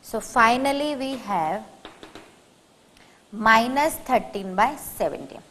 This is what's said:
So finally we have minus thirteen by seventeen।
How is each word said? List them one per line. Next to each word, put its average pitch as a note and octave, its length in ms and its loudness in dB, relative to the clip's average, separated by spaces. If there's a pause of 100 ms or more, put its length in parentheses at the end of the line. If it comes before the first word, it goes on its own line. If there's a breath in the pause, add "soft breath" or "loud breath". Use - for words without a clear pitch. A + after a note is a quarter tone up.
So A3 160 -4
finally C4+ 800 2
we C4+ 80 -4 (160)
have F#3 360 -2 (1700 soft breath)
minus A#3 680 4 (120)
thirteen G3 440 -2
by G#3+ 220 4
seventeen। - 760 -6